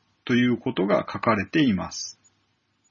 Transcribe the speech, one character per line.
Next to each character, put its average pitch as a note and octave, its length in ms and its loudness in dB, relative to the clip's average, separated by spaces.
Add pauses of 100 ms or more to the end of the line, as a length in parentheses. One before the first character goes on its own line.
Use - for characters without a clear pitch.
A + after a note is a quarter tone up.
(240)
と B2 120 2
い B2 140 4
う A#2+ 60 0
こ - 160 -4
と F3+ 140 -2
が G3+ 140 2
書 - 180 -8
か A2 160 2
れ G2 120 -2
て D#3+ 180 2
い A#2 100 4
ま F2+ 160 -4
す。 - 300 -14 (720)